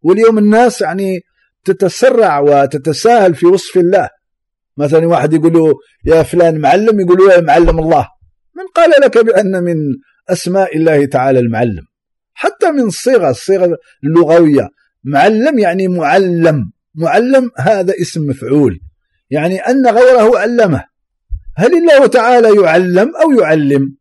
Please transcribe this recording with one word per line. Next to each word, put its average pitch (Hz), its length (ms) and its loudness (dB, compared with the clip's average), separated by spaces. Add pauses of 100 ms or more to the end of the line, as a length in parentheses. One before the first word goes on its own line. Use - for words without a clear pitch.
واليوم 214 360 2
الناس، 214 440 0
يعني، 190 380 -6 (440)
تتسرع 190 760 0
وتتساهل 151 960 0
في 170 100 -4
وصف 185 320 0
الله. 180 320 0 (680)
مثلًا 156 300 0
واحد 156 260 0
يقول 160 200 2
له: 160 200 2 (320)
"يا 160 180 2
فلان 170 360 0
معلم"، 208 400 0
يقول 180 180 0
له: 190 160 6
"يا 175 80 4
معلم 165 380 2
الله". 160 280 -2 (480)
من 359 80 -14 (120)
قال 330 160 4 (100)
لك 262 160 2
بأن 214 460 0
من 170 120 -4 (540)
أسماء 180 480 -4
الله 156 280 0
تعالى 135 340 0
المعلم؟ 113 440 -4 (500)
حتى - 380 -2
من 285 120 -2
الصيغة، 202 460 0
الصيغة 180 480 -2 (260)
اللغوية، 156 680 2 (340)
معلم 214 560 0
يعني 190 280 -2
معلم. 165 840 -2 (240)
معلم 233 640 -2
هذا 190 440 -2
اسم 160 260 -6
مفعول، 127 520 -2 (500)
يعني 160 300 -4
أن 254 280 0
غيره 240 520 4
علمه. 208 440 -2 (760)
هل 233 160 0
الله 320 340 4
تعالى 226 560 2
يعلم 180 520 0
أو 294 260 2
يعلم؟ 143 600 -2